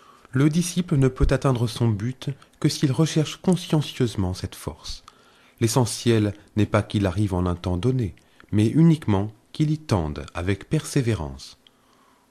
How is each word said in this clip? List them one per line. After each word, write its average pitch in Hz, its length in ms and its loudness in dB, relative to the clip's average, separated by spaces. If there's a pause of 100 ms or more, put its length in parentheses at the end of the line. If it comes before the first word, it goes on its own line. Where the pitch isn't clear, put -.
(320)
Le 139 180 2
disciple 175 480 -2
ne 135 100 4
peut 131 220 2
atteindre 123 380 2
son 117 200 0
but 113 420 -4 (300)
que 151 100 2
s'il 143 220 0
recherche 151 460 0
consciencieusement 127 960 0
cette - 220 -8
force. - 480 -12 (580)
L'essentiel 113 720 2 (220)
n'est 104 100 4
pas 104 180 0
qu'il 101 220 0
arrive 95 280 0
en 90 120 0
un 87 100 0
temps 90 220 -4
donné, 120 380 -2 (360)
mais 107 160 4
uniquement 113 640 4 (200)
qu'il 151 200 0
y 151 60 0
tende 78 560 -2
avec 90 360 -4
persévérance. 110 880 -4 (720)